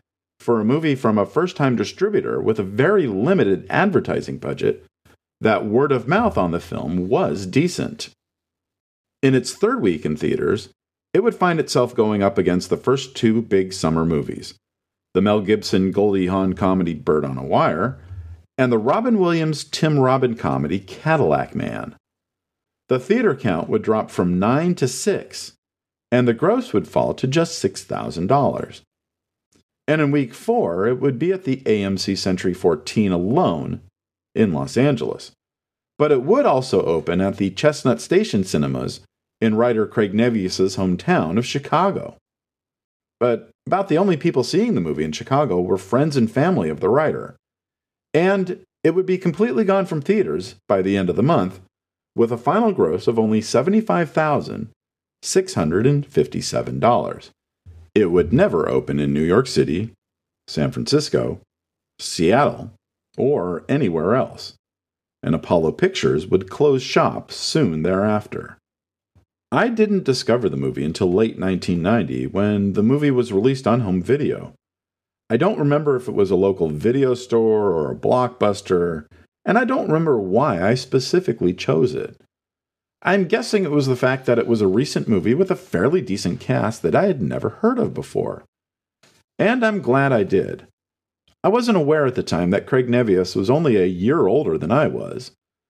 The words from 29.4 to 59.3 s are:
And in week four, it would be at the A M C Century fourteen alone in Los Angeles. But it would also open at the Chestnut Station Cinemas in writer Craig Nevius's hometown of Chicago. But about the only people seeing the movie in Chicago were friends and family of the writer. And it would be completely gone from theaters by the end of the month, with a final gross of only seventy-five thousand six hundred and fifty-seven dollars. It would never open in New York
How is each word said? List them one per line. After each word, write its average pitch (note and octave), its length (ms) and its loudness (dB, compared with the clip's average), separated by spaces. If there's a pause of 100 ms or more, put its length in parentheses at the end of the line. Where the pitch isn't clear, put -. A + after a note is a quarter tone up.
And D#3 120 0
in C#3+ 120 2
week C#3 220 0
four, A2 540 -2
it B2+ 120 0
would C3+ 200 0
be E3+ 120 0
at F#3 120 -4
the C3 220 -4
A G#2+ 180 2
M G2 140 -2
C G2 180 -4
Century F#2 380 -2
fourteen - 580 0
alone F#2 720 -2 (540)
in G#2 180 2
Los C#2 240 -4
Angeles. A#2 540 -2 (640)
But D3 140 4
it B2+ 120 2
would A#3+ 220 2
also C3 380 2
open E2+ 380 -2
at G2 160 -2
the G2 140 -2
Chestnut C3+ 500 0
Station F3 420 0
Cinemas C2+ 580 -4 (380)
in A2 160 0
writer A2 300 2
Craig G2 280 -2
Nevius's G2+ 640 0
hometown F#2+ 600 0
of B2+ 80 -2
Chicago. D#3+ 680 -4 (1040)
But A#2 300 -2 (160)
about F#3+ 220 0
the A3+ 100 2
only F#3 200 2
people D3 260 0
seeing G3+ 320 0
the F#2+ 60 0
movie D#2 220 -4
in D#2 80 -4
Chicago A2+ 500 0
were F#2+ 160 0
friends C#3 400 0
and A2+ 120 2
family C3+ 400 0
of D2+ 100 -6
the F#2 100 0
writer. C#3+ 460 0 (800)
And F#3 460 0 (240)
it D#3+ 100 4
would F#3 120 0
be F3+ 120 0
completely G#3+ 460 0
gone F#3+ 220 2
from D#3+ 160 -4
theaters A#2+ 540 -2 (120)
by G2 140 2
the G2 160 2
end F#2 120 0
of E2+ 60 0
the G#2 80 2
month, B2 380 0 (540)
with A2+ 160 2
a A#2 60 -4
final G3+ 340 0
gross F2 360 0
of A#2 100 2
only A2 240 2
seventy-five F3 720 0
thousand C#3 580 -2 (520)
six - 320 -2
hundred F#2 340 2
and C#3+ 180 2
fifty-seven - 760 -4
dollars. A2+ 520 0 (640)
It G2 160 2
would F2 220 2
never A#2+ 340 2
open C#2 320 -2
in C#2+ 140 0
New D2+ 100 0
York G#2 240 2